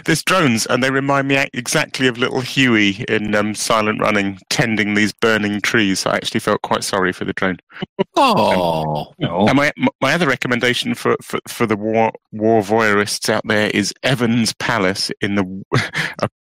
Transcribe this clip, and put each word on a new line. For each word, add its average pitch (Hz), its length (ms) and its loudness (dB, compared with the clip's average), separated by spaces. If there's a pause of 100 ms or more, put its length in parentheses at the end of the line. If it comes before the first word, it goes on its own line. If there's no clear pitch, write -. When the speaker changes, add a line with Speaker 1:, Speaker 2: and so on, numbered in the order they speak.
Speaker 1:
there's 156 200 0
drones, 139 420 0
and 123 180 0
they 135 80 2
remind 139 380 0
me 139 80 2
a-, 139 160 0
exactly 131 540 -2
of 117 100 0
little 127 240 -2
Huey 113 680 2
in, 104 260 -2
um, 104 220 0
Silent 107 460 0
Running, 101 360 0 (120)
tending 107 440 0
these 104 200 2
burning 104 480 0
trees. 101 440 0
I 104 120 0
actually - 240 -4
felt 107 220 0
quite 110 200 -2
sorry 92 300 0
for - 100 -10
the 95 80 -4
drone. 92 280 -4 (580)
Speaker 2:
Oh. 87 1040 2
Speaker 1:
Um, 92 260 0
and 139 80 4
my, 143 160 2 (300)
my 135 120 2
other 170 140 2
recommendation 123 680 0
for, 120 260 0
for, - 260 -6
for - 180 -2
the 104 120 0
war, 110 340 0 (220)
war 110 280 2
voyeurists 104 680 0
out 110 180 0
there 107 220 2
is 101 240 -2 (100)
Evans 120 560 0
Palace 101 500 -2 (120)
in 101 140 -2
the 95 360 -4
<laughs> - 500 -4
uh, 107 60 0 (200)